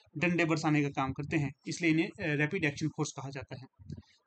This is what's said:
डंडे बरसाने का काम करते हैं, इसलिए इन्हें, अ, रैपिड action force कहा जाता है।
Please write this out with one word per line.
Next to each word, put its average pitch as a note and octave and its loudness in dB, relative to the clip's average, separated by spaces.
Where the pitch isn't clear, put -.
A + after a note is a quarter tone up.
डंडे F3 2
बरसाने D3+ 4
का C#3+ 0
काम C3+ -2
करते D3 -2
हैं, C#3+ 0
इसलिए E3 0
इन्हें, E3 4
अ, - -12
रैपिड D3+ 0
action D3 -2
force D3+ -4
कहा C3+ -10
जाता C#3 -10
है। - -18